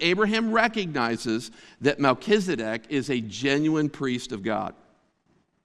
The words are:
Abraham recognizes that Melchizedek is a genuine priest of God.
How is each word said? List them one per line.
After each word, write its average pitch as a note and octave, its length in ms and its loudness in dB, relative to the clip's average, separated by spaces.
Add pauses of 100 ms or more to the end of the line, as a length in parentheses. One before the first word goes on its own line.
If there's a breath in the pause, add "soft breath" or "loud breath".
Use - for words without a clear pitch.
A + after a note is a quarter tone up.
Abraham G#3+ 520 2
recognizes C#3+ 1000 0 (320 loud breath)
that C#3+ 180 2
Melchizedek C3 880 0
is C#3 220 -2
a B2+ 100 0
genuine C#3+ 720 0
priest B2+ 420 -6
of G2+ 100 -8
God. G#2 320 -4 (920)